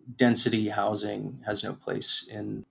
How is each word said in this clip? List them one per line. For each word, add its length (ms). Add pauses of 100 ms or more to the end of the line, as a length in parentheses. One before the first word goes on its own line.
(160)
density 540
housing 800
has 160
no 100
place 580
in 400